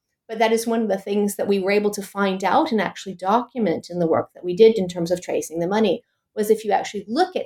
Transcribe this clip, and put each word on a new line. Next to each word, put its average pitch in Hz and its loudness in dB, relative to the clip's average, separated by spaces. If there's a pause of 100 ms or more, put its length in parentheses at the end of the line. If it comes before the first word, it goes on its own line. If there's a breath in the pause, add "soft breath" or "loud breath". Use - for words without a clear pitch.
(280)
but 220 -6
that 220 4
is 226 2
one 233 0
of 220 0
the 196 0
things 202 -2
that - -4
we 202 2
were 190 0
able 208 2
to 208 -8
find 196 -4
out 254 2
and 220 2
actually - -6
document 190 -2
in 175 -4
the 170 2
work 147 0
that - -20
we 180 -4
did 220 8
in 190 -2
terms 175 -4
of 175 -2
tracing 156 -6
the 170 0
money, 202 2 (320)
was 208 -2
if 220 2
you 208 0
actually 190 -2
look 349 0
at 220 -4